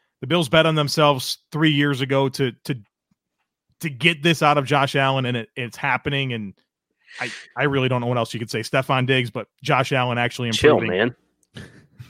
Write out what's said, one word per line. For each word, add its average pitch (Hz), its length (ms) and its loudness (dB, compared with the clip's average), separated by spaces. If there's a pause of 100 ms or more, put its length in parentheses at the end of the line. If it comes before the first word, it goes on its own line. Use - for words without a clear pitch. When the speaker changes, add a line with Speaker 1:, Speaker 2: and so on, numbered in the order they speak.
(200)
Speaker 1:
the 131 80 -10
Bills 175 200 0
bet 160 180 4
on 160 100 2
themselves 147 640 0 (120)
three 156 220 2
years 143 280 2
ago 135 280 0
to, 131 240 -2
to, - 240 -8 (1040)
to 165 100 -8
get 143 320 0
this 165 220 2
out 147 140 4
of 139 60 0
Josh 139 300 0
Allen, 135 320 0
and 123 120 -2
it, 113 180 -10
it's 120 200 -8
happening. 135 580 -4
And 104 200 -8 (640)
I, 123 140 -8 (240)
I 131 80 0
really 135 240 2
don't 123 120 0
know 120 60 -4
what 123 100 0
else 113 160 -2
you 120 60 -6
could 110 120 -8
say. 113 100 -4
Stefon 131 460 0
Diggs, 131 240 2
but 113 180 -10 (120)
Josh 131 300 0
Allen 123 260 0
actually 120 360 -4
Speaker 2:
Chill, 135 260 6
Speaker 1:
improving. 101 180 -2
Speaker 2:
man. 117 200 0 (920)